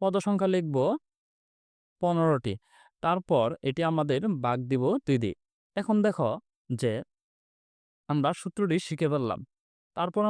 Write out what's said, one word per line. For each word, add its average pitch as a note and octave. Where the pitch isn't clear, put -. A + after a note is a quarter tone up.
পদ F#3+
সংখ্যা G3
লিখব D#3+
পনেরোটি। D#3+
তারপর E3
এটি C3+
আমাদের D3
ভাগ B2
দিব B2+
দুই C3+
দিয়ে। F#2+
এখন G#3
দেখো F3
যে A#2+
আমরা D3
সূত্রটি F3+
শিখে D#3+
ফেললাম। B2
তারপর F3+